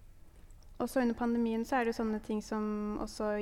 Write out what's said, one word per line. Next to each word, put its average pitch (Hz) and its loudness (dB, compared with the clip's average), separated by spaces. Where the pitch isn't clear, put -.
også 247 2
under 233 4
pandemien 233 2
så 262 2
er 240 4
det 233 2
jo 240 0
sånne 214 2
ting 214 -2
som 214 -2
også 214 -2